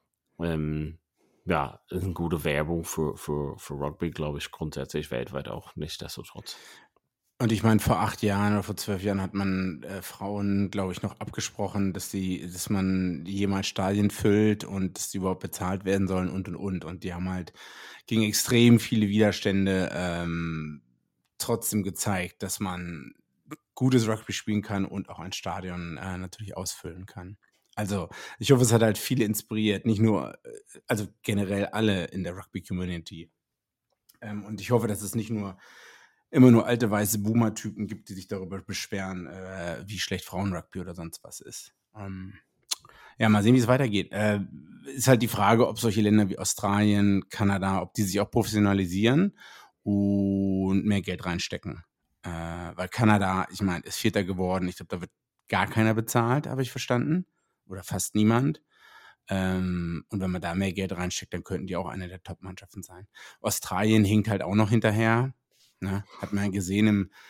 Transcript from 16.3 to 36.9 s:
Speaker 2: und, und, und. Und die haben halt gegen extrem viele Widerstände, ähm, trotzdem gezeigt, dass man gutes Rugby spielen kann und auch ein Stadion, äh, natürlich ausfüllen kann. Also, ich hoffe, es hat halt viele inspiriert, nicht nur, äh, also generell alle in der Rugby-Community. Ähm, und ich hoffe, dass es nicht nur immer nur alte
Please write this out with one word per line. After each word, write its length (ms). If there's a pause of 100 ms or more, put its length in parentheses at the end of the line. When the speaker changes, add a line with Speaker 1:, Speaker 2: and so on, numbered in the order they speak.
Speaker 2:
und, 180
und, 80
und. 280
Und 200
die 80
haben 160
halt 240 (540)
gegen 160
extrem 560
viele 300
Widerstände, 840
ähm, 920 (540)
trotzdem 460
gezeigt, 600
dass 180
man 540 (600)
gutes 320
Rugby 260
spielen 300
kann 220
und 240
auch 100
ein 140
Stadion, 640
äh, 200
natürlich 400
ausfüllen 480
kann. 320 (380)
Also, 360 (280)
ich 140
hoffe, 100
es 100
hat 100
halt 140
viele 280
inspiriert, 640
nicht 140
nur, 440
äh, 60 (360)
also 220 (140)
generell 440
alle 380
in 180
der 140
Rugby-Community. 920 (920)
Ähm, 240
und 160
ich 100
hoffe, 160
dass 160
es 140
nicht 140
nur 280 (720)
immer 200
nur 160
alte 240